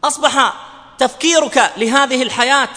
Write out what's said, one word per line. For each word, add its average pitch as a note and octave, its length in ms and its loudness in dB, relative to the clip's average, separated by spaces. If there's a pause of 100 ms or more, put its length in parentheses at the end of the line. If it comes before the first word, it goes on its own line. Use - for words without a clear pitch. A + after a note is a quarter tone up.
أصبح C4+ 480 0 (460)
تفكيرك C4 760 2
لهذه B3+ 460 0
الحياة B3+ 540 0